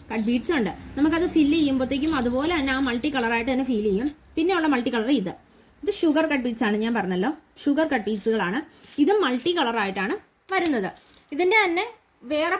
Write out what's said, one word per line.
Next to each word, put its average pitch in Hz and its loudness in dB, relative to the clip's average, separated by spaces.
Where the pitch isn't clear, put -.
കട്ട് 220 -4
ബീഡ്സ് 247 0
ഉണ്ട്. 190 0
നമുക്കത് 320 2
ഫില്ല് 302 4
ചെയ്യുമ്പോഴത്തേക്കും 269 0
അതുപോലെ 254 0
തന്നെ 269 0
ആ - 0
മൾട്ടി 247 -2
കളറായിട്ട് 233 0
തന്നെ 254 0
ഫീൽ 214 0
ചെയ്യും. 220 0
പിന്നെയുള്ള 330 2
മൾട്ടി 247 0
കളർ 233 0
ഇത്, 180 -4
ഇത് 381 -2
ഷുഗർ 320 4
കട്ട് 269 0
ബീഡ്സ് 240 -4
ആണ്, 208 0
ഞാൻ 233 -2
പറഞ്ഞല്ലോ 185 0
ഷുഗർ 285 2
കട്ട് 226 -2
ബീഡ്സുകളാണ്. 214 -2
ഇതും 392 4
മൾട്ടി 254 0
കളറായിട്ടാണ് 214 -2
വരുന്നത്. 302 0
ഇതിൻ്റെ 370 2
തന്നെ 359 -2
വേറെ 330 0